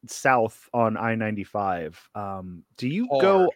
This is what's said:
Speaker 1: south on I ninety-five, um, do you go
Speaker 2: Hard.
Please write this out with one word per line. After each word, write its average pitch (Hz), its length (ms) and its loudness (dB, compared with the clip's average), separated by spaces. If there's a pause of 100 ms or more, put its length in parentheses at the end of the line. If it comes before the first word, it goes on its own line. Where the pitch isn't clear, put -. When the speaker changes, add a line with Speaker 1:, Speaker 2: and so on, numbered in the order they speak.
Speaker 1:
south 120 680 0
on 113 220 2
I 113 180 -2
ninety-five, 98 840 -4 (160)
um, 95 500 -10 (120)
do 127 120 -6
you 214 200 -2 (120)
go 190 180 6
Speaker 2:
Hard. 180 180 4